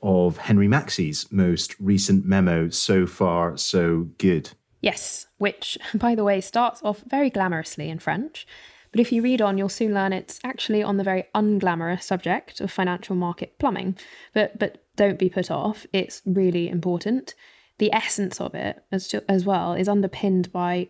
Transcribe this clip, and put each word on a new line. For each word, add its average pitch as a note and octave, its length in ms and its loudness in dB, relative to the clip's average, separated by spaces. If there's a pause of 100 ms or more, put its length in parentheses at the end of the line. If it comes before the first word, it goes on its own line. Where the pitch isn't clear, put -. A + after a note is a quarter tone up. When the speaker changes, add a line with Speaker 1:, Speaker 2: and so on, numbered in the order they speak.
Speaker 1:
of F2+ 360 2
Henry G2+ 300 4
Maxey's F#2+ 640 -2
most F2+ 480 0
recent G2 480 2
memo, F2+ 440 2
So F#2 360 2
Far, E2+ 520 0
So E2+ 500 0 (100)
Good. F2 340 0 (280)
Speaker 2:
Yes, - 480 -4 (120)
which, - 380 -4 (100)
<laughs> - 60 -6
by A#3 220 0
the A3 80 0
way, G3+ 160 2
starts A#3 440 -2
off G#3 220 -4
very C#4 240 0
glamorously E3 600 -2
in D#3+ 100 -8
French. G3 480 -6 (440)
But A3+ 100 4
if A#3 100 0
you A3+ 100 2
read B3 200 2
on, G3 160 2
you'll G3 100 0
soon G#3+ 260 -2
learn G3 200 0
it's - 300 -8
actually A3+ 400 -2
on G#3 120 -2
the G3 80 0
very F#3 220 0 (100)
unglamorous F#3 680 0
subject - 580 -4
of G3 100 -4
financial F3+ 440 -2
market F3 440 -4
plumbing. F#3 380 -2 (360)
But, - 240 0
but - 280 -4 (100)
don't G3+ 240 4
be F#3 100 2
put F3+ 220 -2
off, E3+ 400 -4
it's - 340 -4
really F3+ 440 2
important. F3+ 640 -2 (420)
The G#3 140 2
essence - 480 -2
of - 160 -6
it, - 340 -6
as, F#3 240 -4 (140)
as F#3+ 160 4
well, F3 300 0
is F#3+ 160 0
underpinned F#3+ 640 2
by F3+ 360 -2